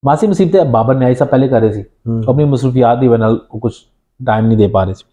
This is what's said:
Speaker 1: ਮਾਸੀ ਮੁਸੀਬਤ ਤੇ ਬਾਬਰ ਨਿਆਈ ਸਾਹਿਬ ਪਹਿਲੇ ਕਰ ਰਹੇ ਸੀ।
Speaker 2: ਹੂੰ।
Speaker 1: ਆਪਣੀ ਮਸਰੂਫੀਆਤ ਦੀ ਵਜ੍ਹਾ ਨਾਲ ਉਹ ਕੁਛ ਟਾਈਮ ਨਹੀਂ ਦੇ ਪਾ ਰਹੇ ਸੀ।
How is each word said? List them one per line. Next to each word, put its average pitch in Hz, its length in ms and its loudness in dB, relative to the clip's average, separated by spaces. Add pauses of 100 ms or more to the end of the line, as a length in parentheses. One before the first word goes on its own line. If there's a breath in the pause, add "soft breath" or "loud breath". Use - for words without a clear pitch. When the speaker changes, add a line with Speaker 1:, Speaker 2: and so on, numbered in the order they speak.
Speaker 1:
ਮਾਸੀ 151 220 0
ਮੁਸੀਬਤ 185 260 0
ਤੇ 185 120 4
ਬਾਬਰ 120 300 0
ਨਿਆਈ 127 200 0
ਸਾਹਿਬ 131 160 -2
ਪਹਿਲੇ 135 180 2
ਕਰ 127 120 0
ਰਹੇ 110 120 0
ਸੀ। 104 100 -8
Speaker 2:
ਹੂੰ। 113 460 -8
Speaker 1:
ਆਪਣੀ 139 160 0
ਮਸਰੂਫੀਆਤ 123 540 0
ਦੀ 127 100 2
ਵਜ੍ਹਾ 113 180 2
ਨਾਲ 113 240 -2
ਉਹ 110 100 -14
ਕੁਛ 113 140 -6 (520)
ਟਾਈਮ 110 200 0
ਨਹੀਂ 113 120 2
ਦੇ 101 100 2
ਪਾ 95 160 0
ਰਹੇ 95 100 -6
ਸੀ। - 180 -20